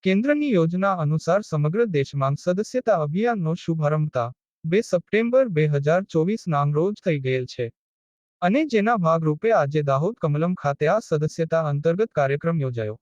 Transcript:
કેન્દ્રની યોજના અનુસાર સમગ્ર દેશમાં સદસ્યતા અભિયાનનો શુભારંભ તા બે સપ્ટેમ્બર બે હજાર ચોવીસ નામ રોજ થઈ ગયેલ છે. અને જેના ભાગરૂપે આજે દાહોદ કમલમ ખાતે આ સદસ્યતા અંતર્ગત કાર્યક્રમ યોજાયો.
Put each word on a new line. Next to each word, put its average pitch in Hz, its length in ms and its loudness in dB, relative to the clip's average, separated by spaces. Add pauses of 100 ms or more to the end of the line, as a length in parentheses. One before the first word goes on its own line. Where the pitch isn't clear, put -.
કેન્દ્રની 277 460 2
યોજના 185 460 2
અનુસાર 160 480 0
સમગ્ર 156 420 0
દેશમાં 139 500 -2
સદસ્યતા 202 640 -2
અભિયાનનો 170 560 -2
શુભારંભ 151 560 -2
તા 120 180 -2 (340)
બે 170 160 0
સપ્ટેમ્બર 233 720 0
બે 156 180 2
હજાર 147 380 2
ચોવીસ 175 420 -2
નામ 147 260 0
રોજ 180 300 0
થઈ 156 160 0
ગયેલ 131 260 -2
છે. 123 200 -6 (760)
અને 208 240 2
જેના 226 320 2
ભાગરૂપે 165 540 2
આજે 151 320 2
દાહોદ 143 320 0
કમલમ 160 400 0
ખાતે 143 320 -2
આ 180 120 2
સદસ્યતા 160 680 -2
અંતર્ગત 165 460 0
કાર્યક્રમ 143 520 0
યોજાયો. 113 380 -4